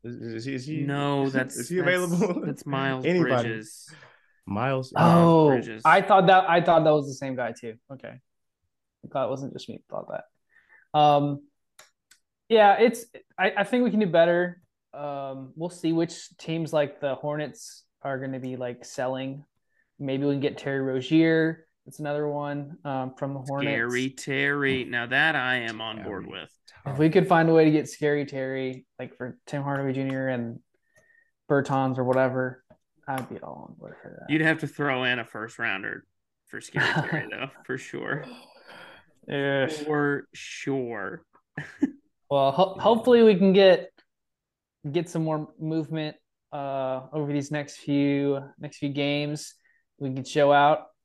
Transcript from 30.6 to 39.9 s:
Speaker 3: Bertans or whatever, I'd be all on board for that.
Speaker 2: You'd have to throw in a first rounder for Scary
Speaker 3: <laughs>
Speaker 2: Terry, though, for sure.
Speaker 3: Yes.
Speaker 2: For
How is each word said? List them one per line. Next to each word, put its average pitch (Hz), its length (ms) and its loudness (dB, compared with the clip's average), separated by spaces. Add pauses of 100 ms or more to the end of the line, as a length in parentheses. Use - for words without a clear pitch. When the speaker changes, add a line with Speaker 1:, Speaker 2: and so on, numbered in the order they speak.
Speaker 3:
Bertans 135 480 0
or 127 60 -2
whatever, 127 580 0 (460)
I'd 131 200 -8
be 110 100 -14
all - 320 -18
on - 80 -20
board - 240 -20
for - 160 -20
that. - 140 -14
Speaker 2:
You'd 156 100 2
have 160 160 2
to 156 80 -6
throw 135 380 -4
in 123 140 0
a 113 60 -8
first 110 340 -12
rounder 104 460 -6 (440)
for 107 120 -14
Scary - 260 -4
Speaker 3:
<laughs> - 240 -2
Speaker 2:
Terry, 156 200 -6
though, 135 180 -10 (160)
for 127 140 -8
sure. - 460 -8 (1000)
Speaker 3:
Yes. 139 520 -2
Speaker 2:
For 147 560 -2